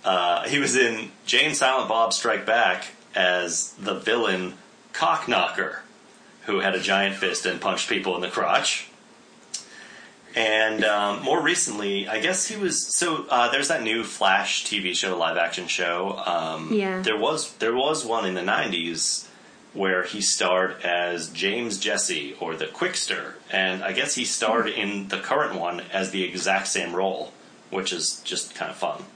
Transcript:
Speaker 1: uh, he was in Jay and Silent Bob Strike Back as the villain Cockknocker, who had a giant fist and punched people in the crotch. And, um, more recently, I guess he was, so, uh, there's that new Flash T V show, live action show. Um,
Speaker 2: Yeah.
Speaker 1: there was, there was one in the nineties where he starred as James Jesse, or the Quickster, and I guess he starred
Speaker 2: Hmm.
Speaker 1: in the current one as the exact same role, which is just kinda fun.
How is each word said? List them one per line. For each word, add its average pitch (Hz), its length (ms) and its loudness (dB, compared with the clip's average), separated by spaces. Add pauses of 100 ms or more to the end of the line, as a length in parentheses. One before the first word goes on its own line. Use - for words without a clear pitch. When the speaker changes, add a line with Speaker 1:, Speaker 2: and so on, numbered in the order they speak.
Speaker 1:
uh, 90 440 2
he 143 100 2
was 127 180 2
in 113 340 2 (160)
Jay 131 200 4
and 147 100 -2
Silent 131 320 2
Bob 113 240 4
Strike 107 340 0
Back 107 400 4 (280)
as 90 600 2
the 98 200 -4
villain 95 600 0 (380)
Cockknocker, - 880 0 (680)
who 98 140 0
had 95 140 2
a 92 60 0
giant 98 360 2
fist 90 300 -2
and 87 140 -2
punched 92 280 0
people 92 260 0
in 87 60 -4
the 90 80 -4
crotch. - 600 0 (1500)
And, 110 500 4
um, 104 400 2
more 156 180 2
recently, 104 680 0
I 110 120 -2
guess 180 260 0
he 220 100 -6
was, 185 300 -2 (100)
so, 160 320 0
uh, 120 220 4
there's 139 180 2
that 160 140 0
new 110 220 0
Flash 98 600 2
T 104 140 -2
V 90 160 -2
show, 92 240 0
live 82 180 2
action 85 300 0
show. 90 580 -2
Um, 80 480 -2
Speaker 2:
Yeah. 190 300 0
Speaker 1:
there 110 140 0
was, 143 380 0
there 113 200 0
was 139 300 0
one 113 200 0
in 92 100 -2
the 87 80 -2
nineties 87 840 -2 (440)
where 92 320 2
he 104 160 -6
starred 92 640 2
as 85 480 0
James 101 480 -2
Jesse, 90 640 -2
or 82 160 -6
the 78 100 -4
Quickster, - 680 -4 (180)
and 95 320 0
I 98 80 -2
guess 135 240 0
he 123 80 -2
starred 110 440 2
Speaker 2:
Hmm. 110 120 -4
Speaker 1:
in 98 280 -4
the 92 100 -4
current 135 400 0
one 87 240 -4 (100)
as 95 180 -2
the 95 140 -2
exact 92 440 0
same 87 260 -2
role, 92 380 -2 (380)
which 92 220 -2
is - 320 -4
just - 320 -6
kinda - 180 -6
fun. - 300 -4 (120)